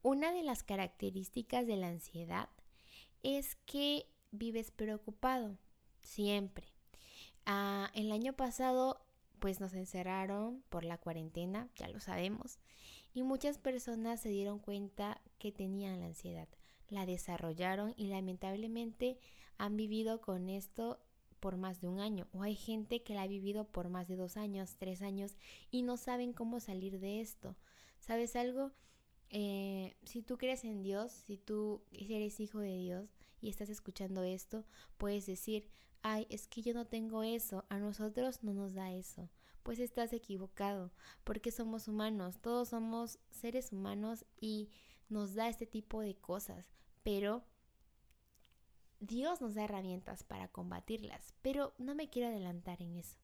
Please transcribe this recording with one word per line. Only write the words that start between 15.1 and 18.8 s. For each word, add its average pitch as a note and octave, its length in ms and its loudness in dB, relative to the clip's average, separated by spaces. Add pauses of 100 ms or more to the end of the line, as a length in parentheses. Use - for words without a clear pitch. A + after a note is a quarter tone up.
que G#3 140 -4
tenían G3 480 -2
la F3 60 -4
ansiedad, E3 420 -8 (400)
la G3 180 0
desarrollaron F3+ 920 0
y G#3 120 0
lamentablemente A3 1120 0 (400)